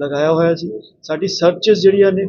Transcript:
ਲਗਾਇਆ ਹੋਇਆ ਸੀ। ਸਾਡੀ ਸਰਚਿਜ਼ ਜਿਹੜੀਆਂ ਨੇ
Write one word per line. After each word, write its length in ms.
ਲਗਾਇਆ 320
ਹੋਇਆ 220
ਸੀ। 180
ਸਾਡੀ 240
ਸਰਚਿਜ਼ 540
ਜਿਹੜੀਆਂ 320
ਨੇ 160